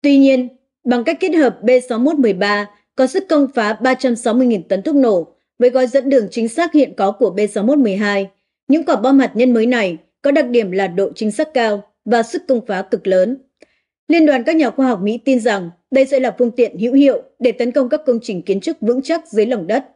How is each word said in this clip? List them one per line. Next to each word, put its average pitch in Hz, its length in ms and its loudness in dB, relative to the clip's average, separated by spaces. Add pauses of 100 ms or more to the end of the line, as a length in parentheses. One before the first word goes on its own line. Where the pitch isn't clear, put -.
Tuy 285 160 4
nhiên, 269 300 4 (360)
bằng 240 200 0
cách 320 160 -2
kết 359 160 -2
hợp 247 280 0
B 220 60 2 (200)
sáu 226 100 -4
mốt 294 200 0
mười 226 140 2
ba 208 360 -2 (260)
có 262 120 0
sức 381 220 -4
công 294 260 2
phá 220 180 -2
ba 247 200 0
trăm 254 220 -2
sáu 220 180 -4
mươi 254 140 2
nghìn 202 200 -2
tấn 190 140 -2
thuốc 302 140 -4
nổ 214 400 0 (240)
với 240 100 4
gói 254 180 0
dẫn 269 220 -2
đường 247 220 2
chính 233 160 -4
xác 330 260 -4
hiện 294 240 2
có 196 140 0
của 208 180 0
B 180 100 -6 (100)
sáu 208 140 -4
mốt 277 140 2
mười 220 180 0
hai, 202 340 -2 (380)
những 311 180 0
quả 302 100 0
bom 262 240 2
hạt 254 160 0
nhân 247 180 2
mới 226 120 2
này 214 320 -2 (240)
có 285 100 0
đặc 277 180 2
điểm 226 220 0
là 190 160 -2
độ 180 280 -4
chính 214 160 -4
xác 311 220 -6
cao 214 300 -2 (220)
và 226 180 0
sức 285 240 -8
công 233 180 -2
phá 190 160 -6
cực 196 260 -6
lớn. 190 300 0 (720)
Liên 320 180 4
đoàn 262 180 2
các 320 120 0
nhà 294 140 2
khoa 262 180 0
học 220 140 -2
Mỹ 214 160 -2
tin 254 220 0
rằng 202 300 -2 (220)
đây 269 140 4
sẽ 269 140 0
là 254 180 -2
phương 240 140 0
tiện 233 260 -2
hữu 233 160 -2
hiệu 277 280 4 (180)
để 233 120 0
tấn 240 200 -4
công 254 180 0
các 302 160 -2
công 233 160 0
trình 185 200 -8
kiến 196 180 -2
trúc 311 220 -6
vững 240 200 -2
chắc 330 260 -6
dưới 208 180 0
lòng 220 220 -6
đất. 247 180 -2 (100)